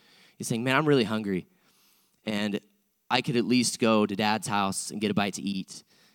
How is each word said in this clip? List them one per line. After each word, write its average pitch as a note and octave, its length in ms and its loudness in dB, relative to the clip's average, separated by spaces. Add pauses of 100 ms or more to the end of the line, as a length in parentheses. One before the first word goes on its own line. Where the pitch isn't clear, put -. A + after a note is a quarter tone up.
(360)
He's G#2+ 120 -8
saying, A#2 160 -2
"Man, C3 100 2
I'm D3+ 120 2
really C#3 180 6
hungry, G2+ 420 -2 (800)
and G#2 320 -2 (500)
I B2 120 2
could B2+ 160 -2
at A#2 80 2
least A#2 340 2
go A2 280 4
to G2+ 100 -4
Dad's G#2+ 320 0
house G2+ 420 -2
and G#2 100 -10
get G#2 120 -2
a - 20 -12
bite G2+ 200 -2
to - 80 -10
eat G2 420 -8 (300)